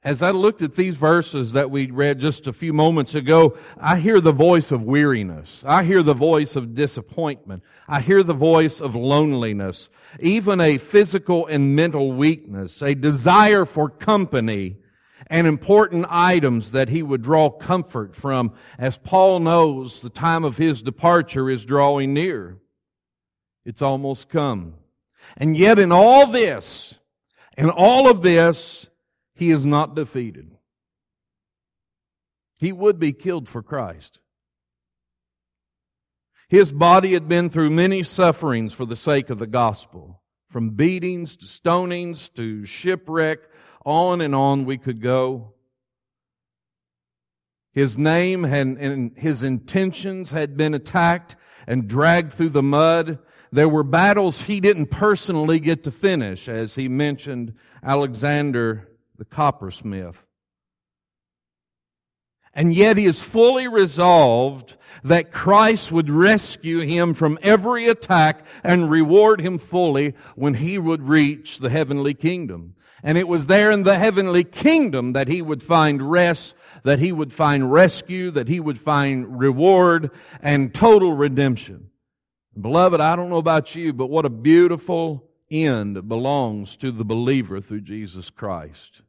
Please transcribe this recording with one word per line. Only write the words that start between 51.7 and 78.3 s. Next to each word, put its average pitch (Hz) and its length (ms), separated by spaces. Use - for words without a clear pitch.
dragged 156 420
through 165 180
the 143 140
mud. 160 560
There 147 160
were 151 160
battles 180 600
he 202 180
didn't 180 260
personally 165 720
get 156 240
to 147 80
finish, 123 560
as 113 280
he 135 120
mentioned 131 640
Alexander 135 1040
the 107 80
coppersmith. 98 1000
And 165 200
yet 202 220
he 208 100
is 170 140
fully 254 480
resolved 147 1120
that 165 300
Christ 214 580
would 165 180
rescue 165 720
him 165 340
from 156 280
every 226 480
attack 165 560
and 175 260
reward 180 520
him 180 160
fully 147 560
when 139 180
he 160 240
would 160 320
reach 147 480
the 131 120
heavenly 143 440
kingdom. 107 640
And 151 140
it 180 100
was 165 200
there 208 240
in 202 120
the 190 160
heavenly 185 460
kingdom 180 680
that 135 140
he 175 140
would 151 200
find 151 480
rest, 175 460
that 135 160
he 175 120
would 156 220
find 143 380
rescue, 180 600